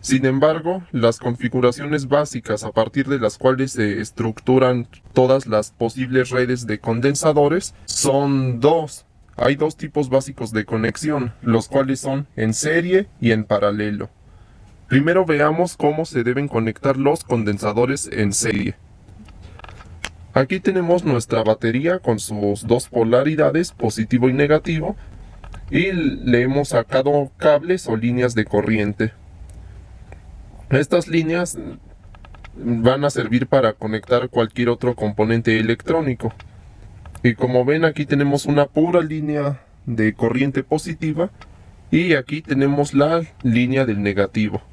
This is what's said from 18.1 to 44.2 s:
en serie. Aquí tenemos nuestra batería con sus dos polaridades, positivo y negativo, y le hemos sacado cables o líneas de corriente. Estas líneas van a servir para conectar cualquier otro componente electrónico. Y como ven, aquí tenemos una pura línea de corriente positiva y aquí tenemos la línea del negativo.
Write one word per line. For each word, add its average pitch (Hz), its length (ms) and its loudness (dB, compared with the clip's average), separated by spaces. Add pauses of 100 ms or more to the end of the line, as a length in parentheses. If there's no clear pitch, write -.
en 101 220 0
serie. - 400 -2 (1600)
Aquí 135 260 0
tenemos 180 440 0
nuestra 117 380 0
batería 120 560 0
con 117 200 -2
sus 104 480 -4
dos 120 240 2
polaridades, 143 840 2
positivo 117 560 0
y 127 60 2
negativo, 156 640 0 (720)
y 175 220 0
le 127 500 0
hemos 135 260 0
sacado 139 680 0
cables 160 500 2
o 113 80 -2
líneas 120 380 0
de 110 100 0
corriente. 107 680 0 (1500)
Estas 151 400 2
líneas 165 500 -2 (960)
van 120 500 0
a 143 60 2
servir 120 360 0
para 117 260 2
conectar 113 560 -2
cualquier 117 400 0
otro 120 260 0
componente 110 640 0
electrónico. 117 760 -2 (880)
Y 120 120 4
como 123 300 2
ven, 156 200 2
aquí 151 200 0
tenemos 143 400 0
una 143 220 4
pura 170 340 2
línea 151 600 -4 (240)
de 110 280 0
corriente 131 480 0
positiva 160 680 -4 (600)
y 165 240 2
aquí 147 280 -4
tenemos 143 500 0
la 156 300 2 (200)
línea 123 440 2
del 101 160 -2
negativo. 101 600 -2 (100)